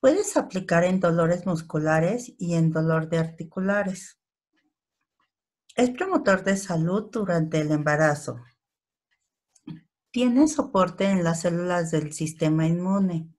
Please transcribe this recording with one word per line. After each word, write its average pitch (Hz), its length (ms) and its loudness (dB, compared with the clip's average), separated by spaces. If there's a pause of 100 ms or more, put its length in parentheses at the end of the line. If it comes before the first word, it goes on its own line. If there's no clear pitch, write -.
Puedes 339 340 2
aplicar 185 480 0
en 185 160 2
dolores 170 460 2
musculares 165 920 -2
y 170 180 -4
en 165 160 4
dolor 160 360 0
de 165 120 -2
articulares. 190 1000 -6 (1600)
Es 247 160 2
promotor 247 520 0
de 196 140 0
salud 180 520 -2
durante 165 520 -2
el 151 100 -2
embarazo. 151 720 0 (1700)
Tiene 247 380 4
soporte 190 560 0
en 190 180 2
las 165 180 0
células 175 500 -2
del 151 200 -2
sistema 156 560 0
inmune. 175 720 0